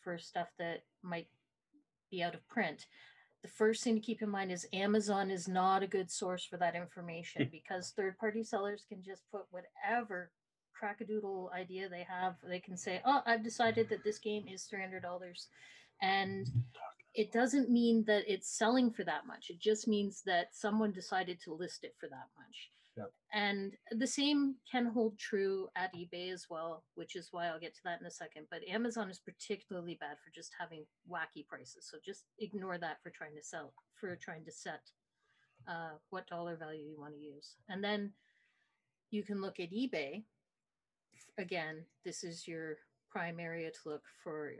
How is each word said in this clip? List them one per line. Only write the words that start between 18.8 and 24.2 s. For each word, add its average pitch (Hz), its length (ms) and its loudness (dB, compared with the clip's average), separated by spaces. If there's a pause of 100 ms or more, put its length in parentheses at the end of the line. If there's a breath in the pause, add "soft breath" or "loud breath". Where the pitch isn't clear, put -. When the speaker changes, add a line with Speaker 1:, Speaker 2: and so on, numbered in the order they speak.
Speaker 1:
for 208 140 -2
that 156 220 0
much. - 240 -10
It 175 100 -12
just 214 260 4
means 202 360 2
that 180 340 2
someone 214 340 4
decided 180 520 -2
to 160 120 -6
list 170 300 -6
it - 160 -10
for - 80 -8
that 131 180 -12 (100)
much. - 340 -18 (260 soft breath)
Speaker 2:
Yep. 101 160 -8 (200)
Speaker 1:
And 202 440 0 (160)
the 226 160 2
same 285 480 4 (120)